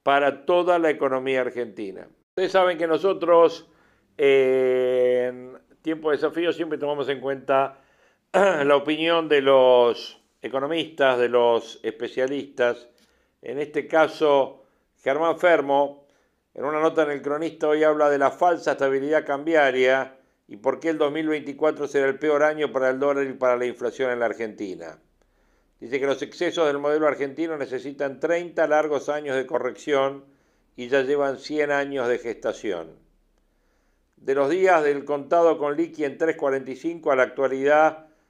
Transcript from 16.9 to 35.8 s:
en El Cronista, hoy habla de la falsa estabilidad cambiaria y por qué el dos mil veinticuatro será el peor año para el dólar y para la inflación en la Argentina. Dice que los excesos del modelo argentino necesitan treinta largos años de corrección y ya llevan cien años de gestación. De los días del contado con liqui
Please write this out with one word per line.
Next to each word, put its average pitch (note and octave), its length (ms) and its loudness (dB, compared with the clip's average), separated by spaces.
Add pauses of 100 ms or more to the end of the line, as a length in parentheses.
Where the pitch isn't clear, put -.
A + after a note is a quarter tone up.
en D3+ 80 -2
El C3+ 100 -6
Cronista, D#3 460 -4
hoy D3+ 160 2
habla D3+ 260 4
de C#3+ 80 2
la C#3 140 2
falsa E3+ 400 0
estabilidad C#3 540 0
cambiaria C3+ 920 2 (300)
y G#2+ 100 -18
por B2 220 -4
qué D#3 100 -4
el D#3 80 -2
dos D3 140 0
mil D#3+ 160 -4
veinticuatro D3 600 -2
será C#3 200 0
el C3+ 100 -2
peor D3 240 0
año D3+ 300 0
para C3 180 0
el C3 100 -2
dólar C#3 280 0
y C3 60 -8
para B2 240 0
la B2 80 -4
inflación B2 460 -4
en A#2+ 80 -4
la A#2+ 80 0
Argentina. G2 720 -10 (800)
Dice B2+ 200 -8
que C#3 80 -2
los C3+ 140 -2
excesos E3 440 -4
del C#3+ 140 -2
modelo D3+ 260 0
argentino C#3+ 520 -4
necesitan C3+ 640 -8
treinta E3+ 460 -2
largos D3+ 440 0
años D3 260 -6
de C3 100 -2
corrección C3+ 760 -4 (520)
y B2 120 -12
ya C3+ 140 2
llevan C#3 360 0
cien D3 320 -4
años C#3 380 -2
de A#2+ 100 0
gestación. G2+ 760 -8 (1200)
De - 200 -6
los C#3 140 2
días F3+ 340 4
del C#3+ 200 -2
contado D3 540 0
con D3 180 -4
liqui D#3+ 300 -4